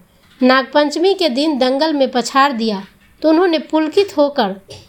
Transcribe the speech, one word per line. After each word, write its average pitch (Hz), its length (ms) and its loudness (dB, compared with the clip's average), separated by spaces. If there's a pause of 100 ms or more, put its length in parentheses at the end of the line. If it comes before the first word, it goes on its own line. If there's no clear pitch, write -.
(420)
नागपंचमी 294 720 2
के 359 140 -2
दिन 285 300 -2
दंगल 269 360 0
में 269 160 0
पछाड़ 269 420 0
दिया 214 320 -4 (380)
तो 302 60 2
उन्होंने 330 300 2
पुलकित 311 600 -2
होकर 269 420 -2 (280)